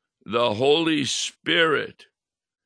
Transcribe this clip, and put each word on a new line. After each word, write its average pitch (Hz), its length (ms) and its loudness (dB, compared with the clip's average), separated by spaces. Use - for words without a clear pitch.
the 117 280 0
Holy 147 500 2
Spirit 151 1000 -2